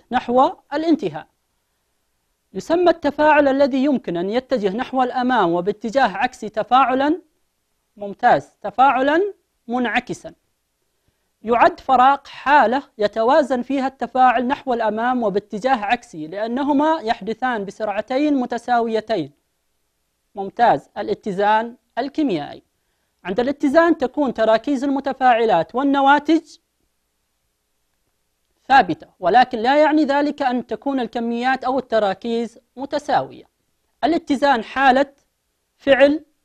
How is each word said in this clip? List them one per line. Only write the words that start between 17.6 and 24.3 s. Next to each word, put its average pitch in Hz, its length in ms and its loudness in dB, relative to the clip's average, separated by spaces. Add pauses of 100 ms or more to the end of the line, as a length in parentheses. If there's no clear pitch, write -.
بسرعتين 220 680 -4
متساويتين. 226 960 -2 (1040)
ممتاز، 196 640 0
الاتزان 214 800 -2 (220)
الكيميائي. 220 640 -4 (600)
عند 190 160 -4
الاتزان 294 580 2
تكون 254 360 -4